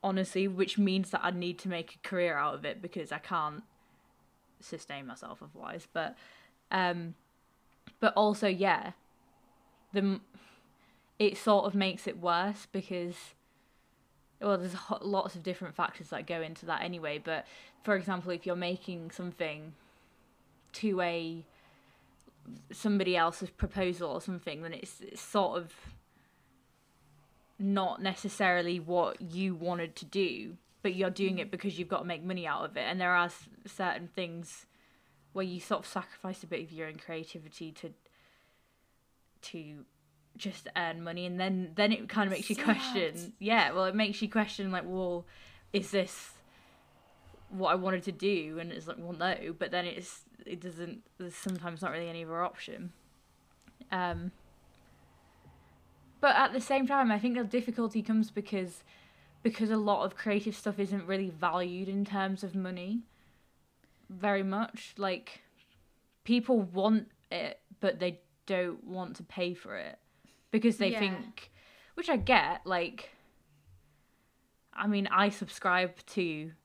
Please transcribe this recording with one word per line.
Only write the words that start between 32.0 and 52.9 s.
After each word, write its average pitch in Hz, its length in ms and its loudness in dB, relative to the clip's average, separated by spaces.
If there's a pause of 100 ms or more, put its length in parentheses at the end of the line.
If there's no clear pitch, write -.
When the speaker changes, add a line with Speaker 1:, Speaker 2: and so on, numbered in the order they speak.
Speaker 1:
to - 40 -8
make 170 200 -6
money 180 220 -4
out - 180 -2
of - 120 -6
it. 147 120 -4
And 185 120 0
there 180 140 4
are 175 120 6
s-, - 220 -10 (180)
certain 175 420 -4
things 170 580 -8 (680)
where 190 120 -2
you 180 160 -6
sort 196 240 -4
of - 20 -14
sacrifice - 560 -8
a 175 60 -16
bit 160 140 -4
of 165 100 -14
your 160 160 -8
own 156 80 -12
creativity 160 760 -12
to, - 180 -12 (1500)
to 151 420 -14 (520)
just - 300 -10 (100)
earn 170 260 -2
money, 170 240 -6
and 180 120 -4
then, 185 360 0
then 208 180 6
it 220 160 -2
kind 214 180 2
of 190 60 0
makes - 160 -4
you 220 80 2
Speaker 2:
Sad. - 80 -4
Speaker 1:
question. 175 720 2
Yeah, 196 340 4
well, 185 120 4
it 190 100 2
makes 208 280 2
you 214 80 0
question, 208 420 0
like, 175 140 -2
"Well, 180 400 -2 (480)
is 196 160 0
this - 400 -2 (1200)
what 185 200 0
I 170 40 6
wanted 185 300 0
to 196 80 -4
do?" 165 460 0
And 165 140 -8
it's 160 160 -10
like, - 100 -8
"Well, 170 140 -10
no," 165 460 -2
but 175 120 -4
then 175 140 0
it's, - 380 -10 (240)
it 175 140 -8
doesn't, 175 420 -10 (160)
there's 175 160 -10
sometimes 175 480 -6
not 165 100 -2
really 170 160 -4
any 165 160 -8
other 165 180 -4
option. 175 500 -6 (1000)